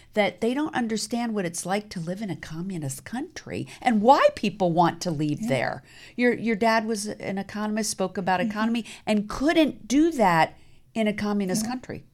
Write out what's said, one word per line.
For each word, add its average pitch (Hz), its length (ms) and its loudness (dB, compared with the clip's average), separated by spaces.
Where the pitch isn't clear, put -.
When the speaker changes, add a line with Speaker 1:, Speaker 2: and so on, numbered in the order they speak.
Speaker 1:
that 196 280 0
they 233 120 0
don't 302 220 -2
understand 233 580 -2
what 202 120 -2
it's 170 200 -6
like 208 240 -2
to 196 100 -8
live 175 220 -6
in 214 80 -6
a 156 60 -4
communist 160 680 -8
country 233 640 -8
and 214 220 2
why 294 320 8
people 185 360 0
want 165 300 4
to - 100 -4
leave 147 300 -2
Speaker 2:
Yeah. 220 60 -6
Speaker 1:
there. 131 360 -2
Your, 240 200 2
your 226 200 -2
dad 226 300 2
was 214 220 -4
an 196 320 -6
economist, 214 500 -4
spoke 185 260 -4
about 185 240 0
Speaker 2:
Mm-hmm. 208 120 -2
Speaker 1:
economy, 220 340 -2
and 208 200 0
couldn't 311 600 2
do 302 240 4
that 180 440 4
in 220 140 0
a 208 60 0
communist 208 500 0
Speaker 2:
No. 226 60 -6
Speaker 1:
country. - 340 -10